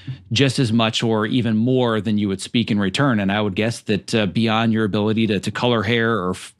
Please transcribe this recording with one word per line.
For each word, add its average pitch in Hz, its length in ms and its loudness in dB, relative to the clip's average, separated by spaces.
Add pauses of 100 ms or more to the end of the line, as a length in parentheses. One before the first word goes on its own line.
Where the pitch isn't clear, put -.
(320)
just 127 260 2
as 117 140 2
much 113 320 0
or 110 220 0
even 113 300 0
more 120 440 2
than 104 180 0
you 104 80 0
would 95 140 -2
speak 117 320 -2
in 104 80 2
return. 107 400 0
And 98 100 0
I 104 100 0
would 104 140 -2
guess 113 280 -2
that, - 320 -4
uh, 110 120 2
beyond 113 460 0
your 110 120 2
ability 107 440 0
to, 104 100 0
to 107 140 -6
color 120 320 0
hair 117 180 0
or 107 280 0
f-, - 300 -8